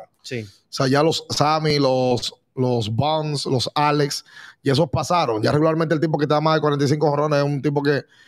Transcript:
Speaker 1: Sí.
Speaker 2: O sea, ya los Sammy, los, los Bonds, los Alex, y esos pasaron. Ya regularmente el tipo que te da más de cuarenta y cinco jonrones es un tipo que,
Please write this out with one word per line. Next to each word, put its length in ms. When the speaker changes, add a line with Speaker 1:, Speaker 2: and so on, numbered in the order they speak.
Speaker 1:
Sí. 220
Speaker 2:
O 40
sea, 180
ya 160
los 260
Sammy, 480
los, 560
los 340
Bonds, 580
los 280
Alex, 480
y 60
esos 200
pasaron. 540
Ya 80
regularmente 420
el 60
tipo 180
que 80
te 80
da 60
más 160
de 60
cuarenta 240
y 20
cinco 220
jonrones 300
es 60
un 160
tipo 220
que, 200